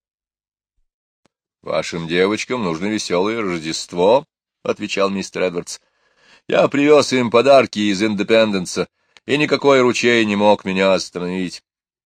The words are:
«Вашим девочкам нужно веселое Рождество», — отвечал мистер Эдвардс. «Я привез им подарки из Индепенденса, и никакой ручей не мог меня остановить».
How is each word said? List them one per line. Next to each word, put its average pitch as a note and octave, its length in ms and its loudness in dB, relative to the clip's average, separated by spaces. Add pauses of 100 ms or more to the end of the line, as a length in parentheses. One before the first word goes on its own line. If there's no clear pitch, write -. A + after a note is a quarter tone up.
(1600)
«Вашим D#2+ 440 -6
девочкам G2+ 560 -2
нужно E2+ 240 -6
веселое G#2+ 560 -2
Рождество», — F2+ 840 -2 (380)
отвечал G2+ 480 -4
мистер F#2+ 320 -6
Эдвардс. F2 380 -6 (640)
«Я - 220 2
привез C#3+ 440 4
им B2 200 0
подарки A#2+ 480 4
из G2+ 200 0
Индепенденса, G2+ 840 0 (400)
и B2+ 100 0
никакой C#3+ 440 2
ручей A#2+ 460 2
не G#2 100 -2
мог G#2 280 2
меня F#2+ 300 0
остановить». F2+ 720 -6 (420)